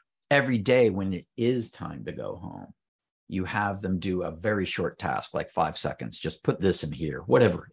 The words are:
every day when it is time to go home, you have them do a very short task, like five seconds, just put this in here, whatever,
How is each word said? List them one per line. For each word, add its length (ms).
every 280
day 320
when 220
it 140
is 360
time 320
to 80
go 240
home, 360
you 180
have 380
them 160
do 240
a 80
very 340
short 320
task, 380
like 160
five 260
seconds, 440
just 240
put 160
this 240
in 80
here, 340
whatever, 460